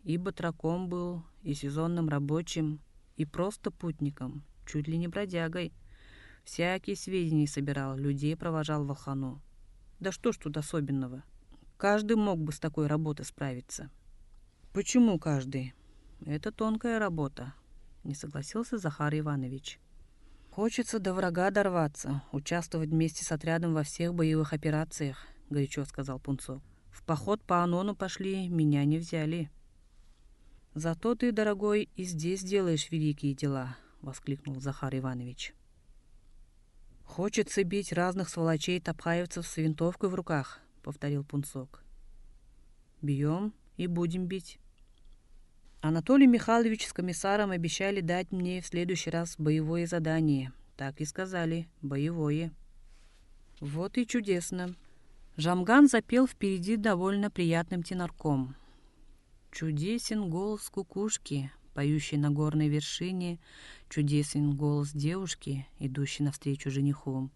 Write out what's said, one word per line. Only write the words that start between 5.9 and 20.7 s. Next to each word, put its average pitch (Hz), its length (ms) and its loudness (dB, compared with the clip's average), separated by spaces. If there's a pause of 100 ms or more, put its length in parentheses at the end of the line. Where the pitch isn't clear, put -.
Всякие 185 520 -2
сведения 165 500 2
собирал, 139 500 -4
людей 143 400 0
провожал 156 480 -2
в 139 60 -4
Алхану. 135 520 -6 (580)
Да 185 120 -4
что - 200 0
ж 208 60 -6
тут 151 180 -6
особенного? 139 680 -4 (520)
Каждый 208 400 2
мог 202 220 2
бы 151 140 -2
с 147 60 -8
такой 156 280 -2
работой 151 400 -2
справиться. 135 640 -10 (840)
Почему 208 460 4
каждый? 135 560 -2 (500)
Это 151 280 -4
тонкая 220 460 0
работа, 147 560 -2 (500)
не 143 100 -6
согласился 147 640 -6
Захар 151 400 0
Иванович. 135 640 -4 (680)
Хочется 226 480 -2